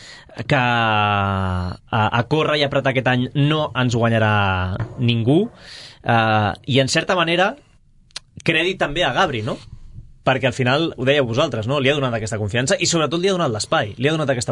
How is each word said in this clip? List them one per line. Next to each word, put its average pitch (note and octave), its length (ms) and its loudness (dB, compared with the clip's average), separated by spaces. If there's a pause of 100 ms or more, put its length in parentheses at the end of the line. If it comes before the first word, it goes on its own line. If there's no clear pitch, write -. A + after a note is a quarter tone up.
(380)
que D3+ 200 0
a, G2+ 1200 0 (120)
a A2+ 400 0
córrer D3+ 300 0
i C#3+ 60 2
apretar C3+ 280 0
aquest B2+ 160 0
any B2 260 0
no D3+ 320 2 (100)
ens B2 200 0
guanyarà A2 360 4 (680)
ningú. A#2+ 440 2 (580)
Eh, A2 500 2 (220)
i C3+ 80 4
en C3 80 0
certa - 280 0
manera, F3 340 2 (920)
crèdit E3 360 0
també D#3+ 240 -2
a B2+ 80 0
Gabri, C#3 320 0
no? E3+ 120 -6 (680)
Perquè C3 220 2
al - 80 -2
final, C3+ 400 2
ho B2 100 -4
dèieu C#3+ 180 4
vosaltres, A#2 440 -2
no? D3 100 0
Li C3 100 2
ha D3+ 60 2
donat B2+ 220 -2
aquesta A2 240 -6
confiança A#2+ 400 0
i E3+ 80 0
sobretot E3 340 0
li G3 60 2
ha F#3 80 0
donat D3 160 0
l'espai, G#2 420 -2
li C3 140 0
ha D#3+ 80 2
donat C#3 160 -2
aquesta A#2+ 180 -4